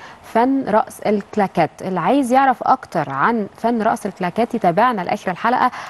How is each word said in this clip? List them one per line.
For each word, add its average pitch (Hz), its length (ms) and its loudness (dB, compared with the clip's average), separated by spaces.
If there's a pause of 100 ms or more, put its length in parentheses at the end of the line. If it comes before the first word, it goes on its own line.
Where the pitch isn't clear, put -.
(340)
فن 262 340 2
رقص - 380 0
الكلاكات. 196 640 0 (120)
اللي 185 180 -4
عايز 233 320 0
يعرف 262 300 4
أكتر 160 480 0
عن 196 360 0 (100)
فن 226 260 -2
رقص 233 240 -2
الكلاكات 190 480 -2
يتابعنا 208 480 0
لآخر 208 280 -4
الحلقة، 240 400 0 (180)